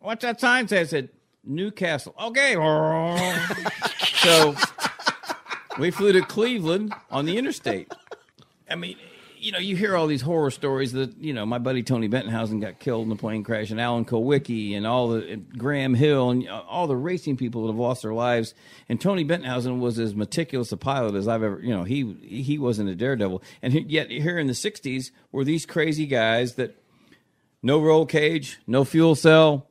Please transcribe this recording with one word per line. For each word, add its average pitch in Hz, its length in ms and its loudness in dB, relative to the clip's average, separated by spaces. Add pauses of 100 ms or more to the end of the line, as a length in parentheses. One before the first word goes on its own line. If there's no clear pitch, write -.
"What's 220 200 -6
that 233 180 -2
sign 247 300 4
say?" 202 100 4
I 170 60 2
said, 139 240 -4 (340)
"Newcastle." 170 760 -4
"Okay." 240 340 0
<laughs> 170 1120 0 (520)
So 160 360 6 (1200)
we 170 120 2
flew 196 220 2
to 185 80 8
Cleveland 208 720 -2 (180)
on 139 140 -2
the 175 120 -2
interstate. 120 540 -6 (760)
I 165 60 -6
mean, 175 220 -12 (400)
you 214 140 -8
know, 185 80 -4
you 190 160 -2
hear 196 200 0
all 165 120 2
these 143 140 0
horror 151 300 2
stories 135 420 -2
that, 131 260 -4
you 156 140 -6
know, 107 120 -4
my 120 140 -2
buddy 127 240 -2
Tony 117 240 0
Bentonhausen 110 520 -2
got 101 200 -8
killed 113 260 -2
in 110 60 -4
a 107 40 -2
plane 107 280 -6
crash, 107 260 -4
and 110 100 -6
Alan 120 260 0
Kulwicki, 117 680 0
and 101 120 -2
all 123 220 2
the, 113 220 -2
and 107 260 -12
Graham 135 360 0
Hill, 131 380 4
and, 123 180 -2
uh, 98 180 -12
all 160 200 -4
the 139 100 0
racing 156 400 -4
people 120 260 -4
that 113 60 -2
have 110 100 -4
lost 120 220 0
their 110 120 -6
lives. 120 400 0 (360)
And 117 100 -2
Tony 185 240 0
Bentonhausen 127 560 -2
was 120 200 -2
as 110 160 -2
meticulous 123 560 -4
a 98 60 -6
pilot 123 380 -2
as 98 120 -2
I've 113 160 0
ever, 101 180 -2
you 110 120 -4
know, 92 100 -2
he, 120 280 -4 (320)
he 147 140 -2
wasn't 110 320 -2
a 92 60 -6
daredevil. 101 460 -2 (200)
And 123 120 -2
he, 156 80 4
yet 147 280 -4
here 151 300 -4
in 147 80 0
the 123 80 -2
sixties 131 560 -8 (200)
were 135 140 -2
these 151 200 0
crazy 156 420 -2
guys 120 480 2
that 117 200 -4 (840)
no 139 180 4
roll 156 280 6
cage, 151 580 0
no 131 180 4
fuel 160 320 6
cell 156 560 6